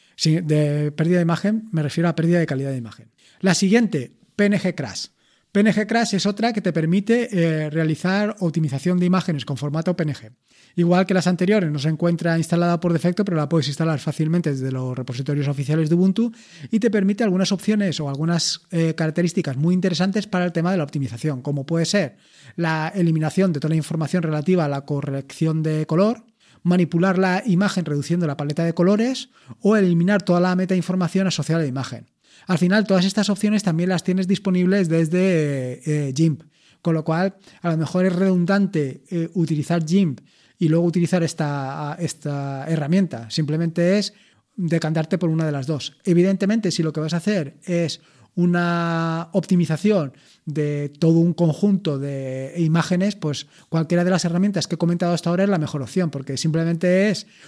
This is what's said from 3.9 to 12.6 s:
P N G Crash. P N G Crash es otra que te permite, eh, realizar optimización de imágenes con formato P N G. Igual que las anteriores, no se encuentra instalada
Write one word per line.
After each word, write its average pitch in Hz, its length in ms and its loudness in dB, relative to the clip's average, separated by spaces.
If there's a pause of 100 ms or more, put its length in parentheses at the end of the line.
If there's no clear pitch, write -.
P 202 120 2
N 202 120 2
G 180 160 -2
Crash. 110 300 -8 (480)
P 196 80 4
N 214 120 4
G 208 140 0
Crash 226 260 0
es 196 120 0
otra 214 260 0
que 208 80 -2
te 180 140 -2
permite, 202 580 2
eh, 160 380 0
realizar 180 680 0
optimización 160 600 0
de 175 60 2
imágenes 175 400 0
con 139 100 -6
formato 156 400 -2
P 175 80 -4
N 147 100 -2
G. 110 180 -16 (440)
Igual 175 300 4
que 185 80 0
las 185 120 2
anteriores, 180 460 2
no 147 80 -2
se 139 80 -2
encuentra 165 500 0
instalada 170 440 2